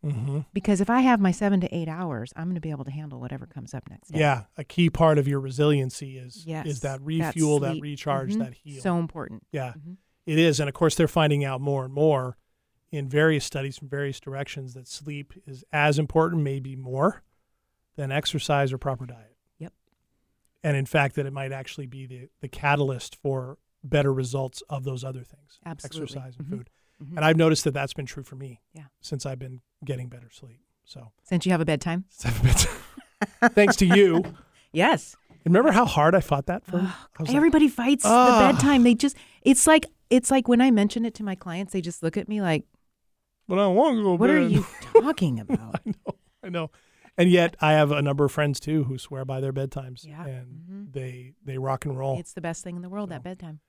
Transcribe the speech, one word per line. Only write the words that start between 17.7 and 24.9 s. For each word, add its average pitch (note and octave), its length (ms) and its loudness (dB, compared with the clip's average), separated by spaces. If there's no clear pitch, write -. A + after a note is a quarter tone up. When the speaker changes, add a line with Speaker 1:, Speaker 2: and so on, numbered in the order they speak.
Speaker 1:
than C3+ 160 -6
exercise C#3 600 0
or C3 60 -8
proper C3 260 -6
diet. A2+ 320 -20
Speaker 2:
Yep. D#3 140 -18
Speaker 1:
And D3 140 0
in C3+ 100 -2
fact, C#3+ 300 0
that C#3 100 -4
it C3+ 60 -10
might C3+ 180 -10
actually C3+ 380 -12
be C3+ 180 -16
the, B2+ 220 -18
the C3+ 80 -12
catalyst C#3+ 720 -2
for C3+ 380 -6
better C#3 300 0
results C3 580 -6
of C#3 140 -8
those C3 180 -8